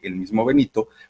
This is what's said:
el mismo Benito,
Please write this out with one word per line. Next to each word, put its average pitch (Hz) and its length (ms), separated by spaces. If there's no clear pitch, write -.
el 92 100
mismo 101 300
Benito, 131 460